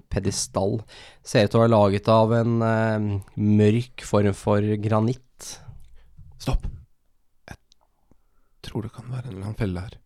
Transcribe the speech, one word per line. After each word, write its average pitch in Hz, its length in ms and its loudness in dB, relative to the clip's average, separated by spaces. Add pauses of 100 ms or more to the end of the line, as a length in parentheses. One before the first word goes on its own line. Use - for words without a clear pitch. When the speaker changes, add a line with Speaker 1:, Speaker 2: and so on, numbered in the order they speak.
(120)
Speaker 1:
pedestal. 98 640 -4 (460)
Ser 110 220 2
ut - 60 -4
til 117 80 4
å 117 40 6
være 117 80 4
laget 101 360 4
av 110 240 4
en, 117 300 2
eh, 110 580 0 (160)
mørk 107 680 2
form 101 300 2
for 104 260 0 (160)
granitt. 110 840 -4 (800)
Speaker 2:
Stopp. - 280 -4 (840)
Jeg - 80 -18 (1040)
tror - 200 -8
det - 100 -12
kan - 160 -18
være 127 200 -12
en 98 60 -14
eller 95 120 -12
annen 107 100 -10
felle 90 240 -4
her. 107 260 -14